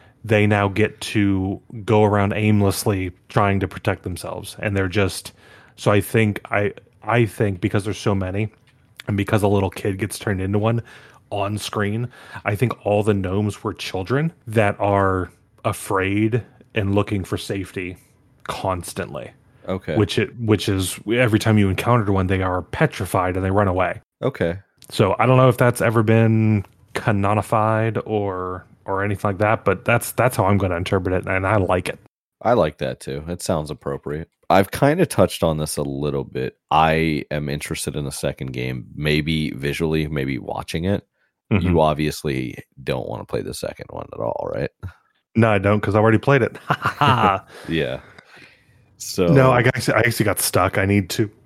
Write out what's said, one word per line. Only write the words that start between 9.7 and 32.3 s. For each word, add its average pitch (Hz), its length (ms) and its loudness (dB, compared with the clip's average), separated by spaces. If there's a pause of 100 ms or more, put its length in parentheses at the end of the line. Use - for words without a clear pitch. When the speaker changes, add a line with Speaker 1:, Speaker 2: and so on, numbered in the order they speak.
Speaker 1:
kid 98 280 -6
gets 101 200 -6
turned 98 220 -4
into 101 200 -2
one 113 220 0 (480)
on 101 280 -4
screen, 110 500 -4 (360)
I 107 100 -2
think 110 320 -2
all 104 160 2
the 104 120 2
gnomes 98 500 -2
were 98 100 -6
children 123 580 -4 (140)
that 107 340 0
are 98 500 2 (340)
afraid 104 800 0 (300)
and 98 200 0
looking 101 300 0
for 107 120 -4
safety 92 600 -8 (480)
constantly. 87 880 -6 (360)
Speaker 2:
Okay. 92 280 -4
Speaker 1:
Which 104 220 2
it, - 220 -2
which 107 280 2
is, 95 300 -2 (140)
every 117 260 4
time 110 200 4
you 98 100 4
encountered 107 400 2
one, 95 180 2
they 95 160 0
are 90 200 -2
petrified 92 760 -2
and 92 80 -2
they 95 60 0
run 98 180 2
away. 90 320 -2 (220)
Speaker 2:
Okay. 95 360 -2 (320)
Speaker 1:
So 98 280 2
I 113 80 2
don't 127 100 6
know 131 120 8
if 120 80 4
that's 123 240 2
ever 113 240 2
been 110 600 4 (300)
canonified 110 1120 0
or, 92 580 -4 (200)
or 98 200 -2
anything 104 240 -2
like 95 100 -2
that, 107 260 2
but 92 200 0
that's, - 280 0
that's 120 240 2
how 95 100 2
I'm 101 120 4
gonna 90 180 0
interpret 92 380 0
it, 92 140 -2
and 95 180 0
I 107 100 2
like 92 320 0
it. - 100 -10 (440)